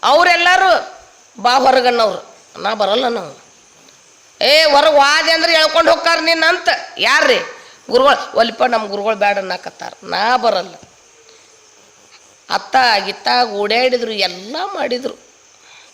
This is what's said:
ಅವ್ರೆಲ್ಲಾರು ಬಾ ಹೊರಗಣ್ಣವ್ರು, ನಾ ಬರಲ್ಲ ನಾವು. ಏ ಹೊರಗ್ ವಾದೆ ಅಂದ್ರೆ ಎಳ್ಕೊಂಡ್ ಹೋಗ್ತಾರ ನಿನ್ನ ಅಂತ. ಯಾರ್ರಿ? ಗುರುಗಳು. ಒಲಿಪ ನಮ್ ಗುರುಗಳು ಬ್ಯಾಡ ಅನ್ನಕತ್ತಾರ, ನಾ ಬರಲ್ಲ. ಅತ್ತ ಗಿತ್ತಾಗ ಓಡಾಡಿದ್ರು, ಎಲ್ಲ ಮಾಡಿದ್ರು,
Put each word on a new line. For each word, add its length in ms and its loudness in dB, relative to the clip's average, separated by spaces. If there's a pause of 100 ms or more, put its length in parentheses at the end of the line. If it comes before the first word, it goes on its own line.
ಅವ್ರೆಲ್ಲಾರು 960 2 (420)
ಬಾ 120 2
ಹೊರಗಣ್ಣವ್ರು, 840 0 (260)
ನಾ 120 -4
ಬರಲ್ಲ 340 -2
ನಾವು. 420 -10 (920)
ಏ 200 4
ಹೊರಗ್ 300 4
ವಾದೆ 380 2
ಅಂದ್ರೆ 200 0
ಎಳ್ಕೊಂಡ್ 380 2
ಹೋಗ್ತಾರ 280 0
ನಿನ್ನ 300 0
ಅಂತ. 200 0 (300)
ಯಾರ್ರಿ? 400 2 (520)
ಗುರುಗಳು. 460 0
ಒಲಿಪ 260 0
ನಮ್ 260 -2
ಗುರುಗಳು 280 -4
ಬ್ಯಾಡ 220 0
ಅನ್ನಕತ್ತಾರ, 540 -10 (100)
ನಾ 340 -2
ಬರಲ್ಲ. 380 -2 (1800)
ಅತ್ತ 260 -4 (220)
ಗಿತ್ತಾಗ 520 -4
ಓಡಾಡಿದ್ರು, 600 -2
ಎಲ್ಲ 460 -6 (180)
ಮಾಡಿದ್ರು, 400 -6 (800)